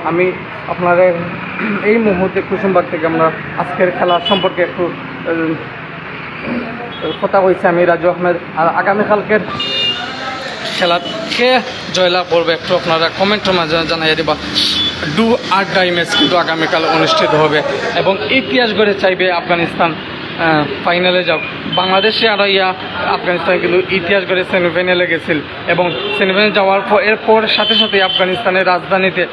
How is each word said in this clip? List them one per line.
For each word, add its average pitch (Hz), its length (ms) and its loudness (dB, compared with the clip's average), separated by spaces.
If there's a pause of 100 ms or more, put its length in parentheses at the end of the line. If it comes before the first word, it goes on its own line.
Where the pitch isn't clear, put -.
আমি 175 280 0 (360)
আপনাদের 175 460 4 (680)
এই 214 140 4
মুহূর্তে 190 440 2
কুসুমবাগ 185 500 0
থেকে 165 140 -2
আমরা 160 260 2 (260)
আজকের 175 420 0
খেলা 180 200 2 (100)
সম্পর্কে 185 320 0
একটু, 170 320 -2 (320)
উম, 165 300 -2 (1700)
কথা 196 200 4
কইছি 185 260 4
আমি, 175 180 4
রাজু 170 240 4
আহমেদ। 175 260 0 (220)
আর 165 100 2
আগামীকালকের 196 720 2 (1400)
খেলা 175 200 2 (380)
কে 247 220 4 (340)
জয়লাভ 180 360 2
করবে 165 240 2
একটু 175 220 -2
আপনারা 165 340 2 (100)
কমেন্টের 196 340 0
মাধ্যমে 165 320 0
জানাইয়া 160 300 0
দিবা। 156 200 0 (840)
Do 220 60 2
or 190 580 0
die 180 120 2
ম্যাচ 170 220 -2
কিন্তু 175 220 2
আগামীকাল 160 480 0
অনুষ্ঠিত 156 440 2
হবে 151 320 2 (340)
এবং 175 220 2 (120)
ইতিহাস 247 440 0
গড়ে 208 200 2
চাইবে 185 380 0
আফগানিস্তান, 170 600 0 (460)
আহ, 156 260 2 (200)
ফাইনালে 180 380 2
যাও। 160 160 0 (360)
বাংলাদেশে 196 540 2
আর 202 180 2
ইয়া 190 260 2 (340)
আফগানিস্তান 180 520 0
কিন্তু 185 360 0
ইতিহাস 185 340 0
গড়ে 185 220 0
সেমিফাইনালে 180 560 2
গেছিল 165 320 0 (280)
এবং 175 240 2 (260)
সেমিফাইনালে 202 340 2
যাওয়ার 196 380 2
পর, 208 100 4
এরপর 220 480 2
সাথে 214 280 2
সাথে 214 280 2
আফগানিস্তানের 185 640 2
রাজধানীতে 180 640 0